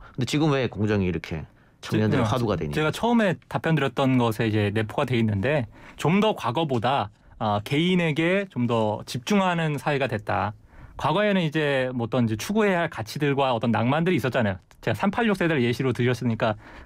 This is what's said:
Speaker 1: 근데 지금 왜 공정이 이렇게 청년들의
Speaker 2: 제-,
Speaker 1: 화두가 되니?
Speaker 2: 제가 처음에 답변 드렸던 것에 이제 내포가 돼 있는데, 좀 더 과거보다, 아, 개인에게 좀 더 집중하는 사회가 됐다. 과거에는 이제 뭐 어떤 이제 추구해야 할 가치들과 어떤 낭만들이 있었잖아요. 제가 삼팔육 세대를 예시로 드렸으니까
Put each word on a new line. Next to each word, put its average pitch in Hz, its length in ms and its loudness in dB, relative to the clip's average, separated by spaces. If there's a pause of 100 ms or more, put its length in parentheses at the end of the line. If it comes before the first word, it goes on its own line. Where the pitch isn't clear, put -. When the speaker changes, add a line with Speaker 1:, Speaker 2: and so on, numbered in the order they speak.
(140)
Speaker 1:
근데 127 120 -4
지금 151 260 2
왜 135 160 0
공정이 104 380 0
이렇게 82 400 -4 (340)
청년들의 110 460 0
Speaker 2:
제-, 107 40 0
Speaker 1:
화두가 113 280 0
되니? 78 160 -4
Speaker 2:
제가 156 180 0
처음에 220 440 2 (120)
답변 - 280 -2
드렸던 135 420 2
것에 117 300 0
이제 104 260 2
내포가 110 320 -2
돼 123 140 0
있는데, 113 480 0 (280)
좀 175 240 0
더 214 160 2
과거보다, 123 760 -2 (280)
아, 104 240 0
개인에게 170 840 0
좀 123 180 -2
더 113 380 0
집중하는 170 720 0
사회가 139 300 0
됐다. 104 460 -2 (440)
과거에는 190 460 0
이제 143 520 0
뭐 120 100 -2
어떤 120 200 0
이제 110 100 0
추구해야 202 460 0
할 160 80 -2
가치들과 135 680 0
어떤 117 160 0
낭만들이 143 460 2
있었잖아요. 120 400 0 (240)
제가 113 140 -2
삼팔육 202 420 0
세대를 160 260 0
예시로 123 300 0
드렸으니까 120 640 0 (300)